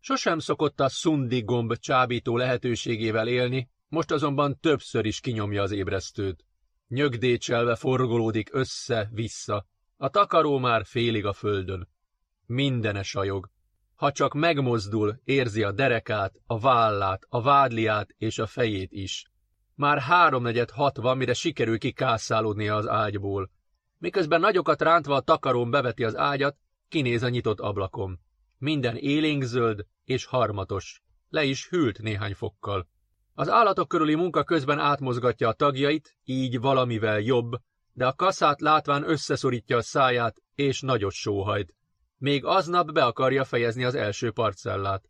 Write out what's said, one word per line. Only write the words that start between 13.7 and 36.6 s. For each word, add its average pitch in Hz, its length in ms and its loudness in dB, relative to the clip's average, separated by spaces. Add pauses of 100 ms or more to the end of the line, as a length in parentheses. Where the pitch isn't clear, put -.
Ha 143 180 0
csak 143 220 -2
megmozdul, 120 880 0
érzi 117 380 0
a 101 100 0
derekát, 107 760 -2
a 113 120 -2
vállát, 107 680 2
a 120 140 -4
vádliát 113 720 2
és 110 220 -4
a 113 80 -2
fejét 104 460 -4
is. 98 320 -10 (500)
Már 147 240 0
háromnegyed 127 720 2
hat 143 260 0
van, 127 200 0
mire 123 160 -2
sikerül 120 460 0
kikászálódnia 110 960 -2
az 107 140 -2
ágyból. 101 600 -2 (480)
Miközben 170 420 0
nagyokat 175 420 2
rántva 151 320 4
a 131 60 2
takarón 123 500 2
beveti 127 340 0
az 143 120 -2
ágyat, 143 400 0 (320)
kinéz 123 340 0
a 123 60 0
nyitott 120 320 -2
ablakon. 101 600 -6 (380)
Minden 127 380 -2
élénkzöld 127 880 0 (180)
és 127 200 -2
harmatos. 101 760 -4 (260)
Le 156 160 0
is 135 240 -4
hűlt 131 340 0
néhány 104 320 -4
fokkal. 98 540 -6 (460)
Az 147 140 -2
állatok 196 400 4
körüli 156 260 2
munka 160 300 0
közben 147 340 0
átmozgatja 127 720 0
a 113 40 0
tagjait, 143 720 0
így 131 360 -2